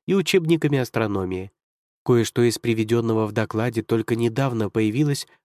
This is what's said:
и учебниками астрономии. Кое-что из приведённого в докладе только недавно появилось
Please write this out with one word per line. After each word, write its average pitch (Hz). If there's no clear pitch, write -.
и 170
учебниками 160
астрономии. 98
Кое-что 120
из 120
приведённого 113
в 104
докладе 110
только 117
недавно 117
появилось 120